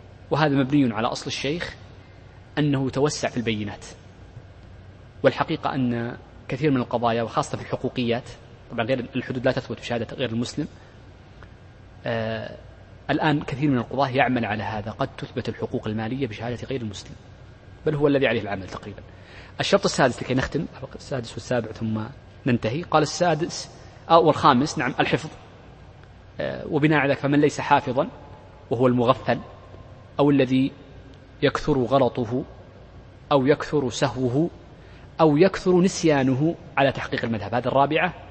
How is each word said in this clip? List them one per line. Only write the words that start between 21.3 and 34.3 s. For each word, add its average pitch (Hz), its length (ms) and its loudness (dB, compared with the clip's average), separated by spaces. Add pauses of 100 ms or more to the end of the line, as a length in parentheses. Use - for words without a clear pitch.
والسابع 113 400 -4
ثم 110 280 -4 (460)
ننتهي، 120 360 0
قال 156 200 2
السادس، 160 680 0 (400)
آه، 170 80 10
والخامس، 147 600 4
نعم، 139 220 -2
الحفظ، 147 300 0 (1120)
آه، - 260 -6
وبناء 151 320 2
على 135 140 2
ذلك - 60 0
فمن 143 220 2
ليس 147 200 2
حافظا 143 480 2 (600)
وهو 123 160 4
المغفل، 123 540 2 (800)
أو 143 120 4
الذي 131 420 2 (680)
يكثر 143 360 0
غلطه، 123 680 0 (880)
أو 135 140 4
يكثر 143 440 2
سهوه، 131 600 0 (720)